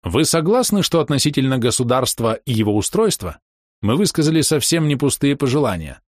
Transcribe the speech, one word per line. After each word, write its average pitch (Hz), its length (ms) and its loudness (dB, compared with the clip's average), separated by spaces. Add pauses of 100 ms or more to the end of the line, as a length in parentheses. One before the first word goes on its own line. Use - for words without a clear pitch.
вы 117 220 0
согласны, 196 580 2
что 165 180 0
относительно 135 580 0
государства 120 760 0
и 127 180 -6
его 104 240 2
устройства 160 640 -2 (420)
мы 107 140 0
высказали 160 440 2
совсем 156 480 0
не 143 80 0
пустые 139 400 0
пожелания? 113 720 -2